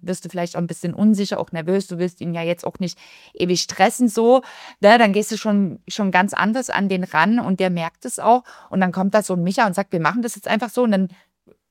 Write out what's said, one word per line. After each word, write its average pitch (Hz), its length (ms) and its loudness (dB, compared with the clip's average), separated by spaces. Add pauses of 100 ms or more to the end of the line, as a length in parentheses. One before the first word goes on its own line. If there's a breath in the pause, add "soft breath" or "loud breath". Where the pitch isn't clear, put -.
wirst 180 220 -6
du 175 40 -14
vielleicht 175 260 -6
auch - 60 -4
ein 170 80 -2
bisschen 170 260 -8
unsicher, 202 460 2
auch - 100 -8
nervös, 180 380 -2
du 175 100 -8
willst 180 220 -4
ihn 170 120 -6
ja 165 100 -6
jetzt 170 220 -4
auch - 140 -8
nicht 175 180 -6 (380 loud breath)
ewig 180 260 0
stressen, 240 480 0
so, 233 340 4 (380 loud breath)
ne? 208 180 8
Dann 214 140 4
gehst 208 200 -2
du 214 40 -4
schon, 202 520 0
schon 196 240 -2
ganz 190 200 2
anders 220 380 -2
an 196 180 0
den 185 160 -2
ran 196 360 2
und 185 180 -2
der 185 120 0
merkt 170 340 -6
es - 160 -10
auch 240 240 4 (260 loud breath)
und - 100 -2
dann 185 120 0
kommt 190 220 0
da 214 80 2
so 190 120 -4
ein 175 80 0
Micha 196 240 0
und 185 80 -2
sagt, - 180 -4
wir 175 80 0
machen 175 220 0
das 226 140 -6
jetzt - 100 -18
einfach 220 240 -2
so 247 140 0
und 220 80 2
dann 190 160 0 (640 soft breath)